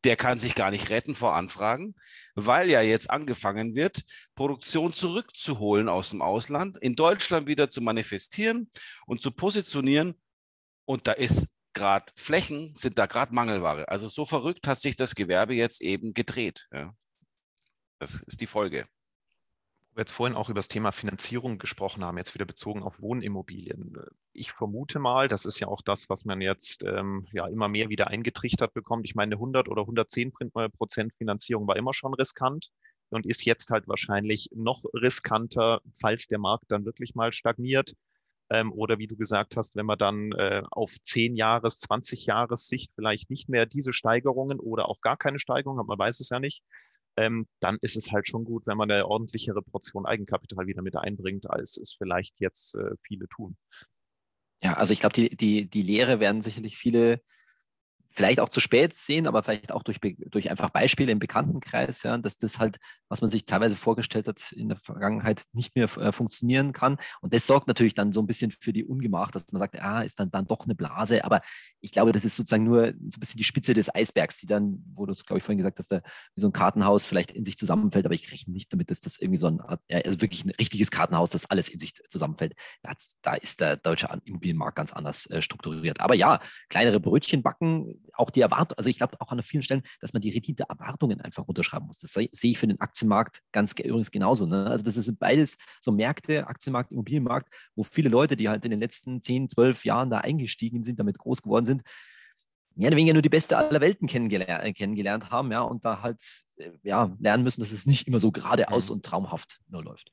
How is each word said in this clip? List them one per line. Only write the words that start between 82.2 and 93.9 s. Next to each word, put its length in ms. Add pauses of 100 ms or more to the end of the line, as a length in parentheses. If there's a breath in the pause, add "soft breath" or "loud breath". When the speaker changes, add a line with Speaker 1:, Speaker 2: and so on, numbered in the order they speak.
Speaker 3:
Da 80
hat's, 320
da 140
ist 260
der 160
deutsche 320
An-, 160
Immobilienmarkt 500
ganz 160
anders, 360
äh, 140
strukturiert. 600
Aber 120
ja, 280 (260 loud breath)
kleinere 320
Brötchen 420
backen, 580 (140)
auch 180
die 100
Erwart-, 360
also 120
ich 80
glaub 220
auch 120
an 120
vielen 180
Stellen, 220 (160 loud breath)
dass 140
man 80
die 100
Renditeerwartungen 920
einfach 260
runterschreiben 400
muss. 120
Das 140
se-, 180
sehe 200
ich 80
für 80
den 140
Aktienmarkt 600 (100)
ganz 220
ge-, 140
übrigens 240